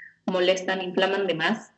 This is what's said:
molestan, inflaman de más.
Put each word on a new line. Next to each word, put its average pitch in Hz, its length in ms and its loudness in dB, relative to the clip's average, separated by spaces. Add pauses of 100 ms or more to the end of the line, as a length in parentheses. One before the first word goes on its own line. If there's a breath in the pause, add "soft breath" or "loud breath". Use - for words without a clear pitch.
(260 loud breath)
molestan, 185 560 0
inflaman 190 440 0
de 170 80 0
más. 170 440 -2